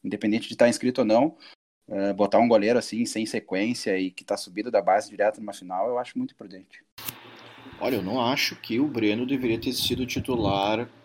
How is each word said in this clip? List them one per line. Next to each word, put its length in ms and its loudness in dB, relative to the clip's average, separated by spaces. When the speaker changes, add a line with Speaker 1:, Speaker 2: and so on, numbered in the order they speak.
Speaker 1:
Independente 460 -2
de 60 -10
tá 120 6
inscrito 340 0
ou 40 4
não, 320 4
eh, 240 -2
botar 280 4
um 80 6
goleiro 320 4
assim, 260 -4
sem 220 -4
sequência 720 -2
e 100 -2
que 140 -14
tá 120 -2
subido 360 -8
da 100 4
base 300 2
direto 280 0
numa 140 -10
final, 340 -4
eu 120 -2
acho 180 -8
muito 160 -6
imprudente. 500 -20
Speaker 2:
Olha, 180 0
eu 40 0
não 180 -2
acho 360 0
que 240 -4
o 80 2
Breno 360 0
deveria 380 0
ter 120 -4
sido 340 -2
titular 840 0